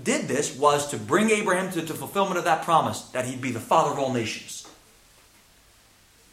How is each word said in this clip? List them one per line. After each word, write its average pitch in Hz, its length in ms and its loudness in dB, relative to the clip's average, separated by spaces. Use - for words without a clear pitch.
did 247 240 0
this 135 260 -2
was 143 360 2
to - 80 -6
bring 151 320 2
Abraham 190 420 2
to, 170 100 -2
to 156 120 -6
fulfillment 185 440 -2
of 165 60 0
that 160 200 2
promise, 135 480 2
that 127 120 -2
he'd 127 180 -6
be 127 100 -2
the 113 100 -6
father 156 300 2
of 139 80 -4
all 135 120 0
nations, - 560 -6